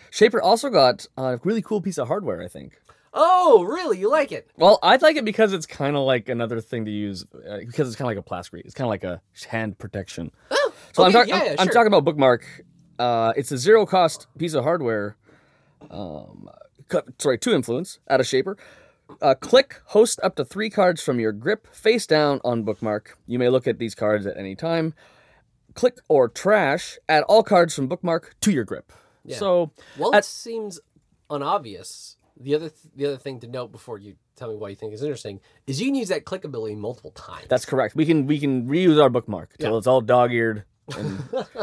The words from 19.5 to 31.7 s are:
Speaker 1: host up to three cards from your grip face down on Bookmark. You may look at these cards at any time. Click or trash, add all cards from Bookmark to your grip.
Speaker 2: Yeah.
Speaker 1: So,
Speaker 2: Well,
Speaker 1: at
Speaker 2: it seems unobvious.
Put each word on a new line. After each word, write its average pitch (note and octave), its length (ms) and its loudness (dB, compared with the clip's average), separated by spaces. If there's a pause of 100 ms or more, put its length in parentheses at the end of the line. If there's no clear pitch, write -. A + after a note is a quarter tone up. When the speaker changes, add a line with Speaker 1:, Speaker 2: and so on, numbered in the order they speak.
Speaker 1:
host - 360 2
up F#3+ 120 -2
to C3+ 100 -4
three G#3+ 240 -6
cards F3+ 320 0
from B2 180 -2
your A2 140 0
grip C#3 400 -6
face A3 340 0
down D3+ 380 2
on A#2 180 -2
Bookmark. G#2+ 640 -6
You B2 140 -6
may B2 100 2
look B2+ 180 2
at A#2 120 -2
these A#2 160 -8
cards G#2+ 300 -2
at G2 120 -8
any F#2+ 180 -12
time. E3 380 -4 (800)
Click - 260 -2 (100)
or C3 200 4
trash, F3 680 0 (120)
add D3+ 200 4
all G#3+ 140 6
cards F3 320 2
from C3+ 120 -4
Bookmark E3+ 540 -6
to G#3+ 100 2
your B2+ 140 0
grip. - 260 -12 (340)
Speaker 2:
Yeah. A2 120 -12
Speaker 1:
So, F3+ 340 0 (260)
Speaker 2:
Well, - 160 0
Speaker 1:
at G#3 60 8
Speaker 2:
it G3+ 60 0
seems A3 540 -10 (560)
unobvious. C#3 840 -8 (220)